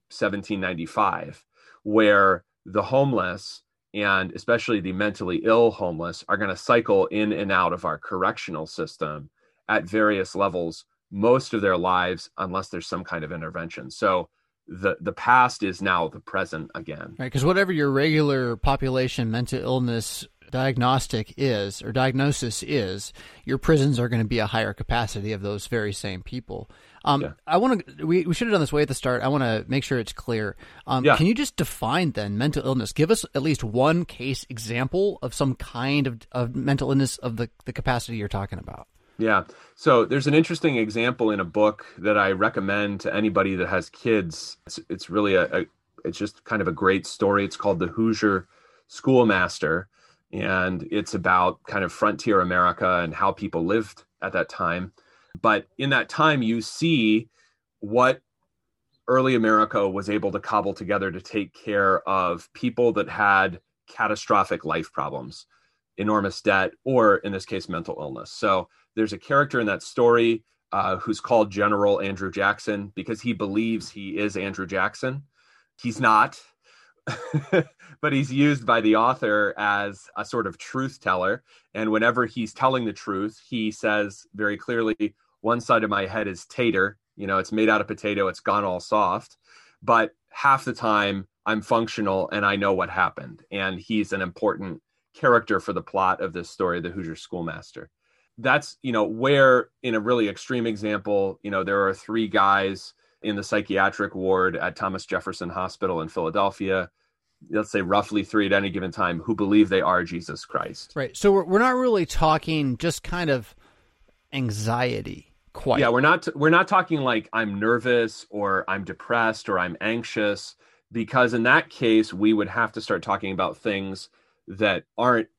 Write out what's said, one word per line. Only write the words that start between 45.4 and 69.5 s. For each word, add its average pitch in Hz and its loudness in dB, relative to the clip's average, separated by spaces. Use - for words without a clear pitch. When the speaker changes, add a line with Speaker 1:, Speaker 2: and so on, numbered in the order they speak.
Speaker 1:
a, 85 -4
it's - -6
just - -8
kind 110 -2
of 87 -4
a 92 0
great 95 2
story. 101 0
It's 95 -8
called 101 0
The 90 0
Hoosier 107 0
Schoolmaster, 95 2
and 92 -2
it's 101 -4
about 90 2
kind 98 -4
of 87 -4
frontier 104 0
America 90 2
and 80 -6
how 98 0
people 82 -4
lived 107 -2
at 95 -4
that 87 -2
time. 90 -4
But 107 2
in 135 -2
that 123 0
time, 151 2
you 113 0
see 113 0
what 123 2
early 131 4
America 110 4
was 98 -4
able 104 0
to 101 -4
cobble 98 -2
together 95 -2
to 92 -10
take 101 -6
care 98 0
of 90 -2
people 120 0
that 101 -2
had 98 2
catastrophic 104 0
life 80 -4
problems, 69 -8
enormous 101 -2
debt, 95 2
or 113 4
in 101 -6
this 95 -6
case, 95 -8
mental 82 -8
illness. 67 -12
So 95 0
there's 110 0
a 95 -8
character 139 0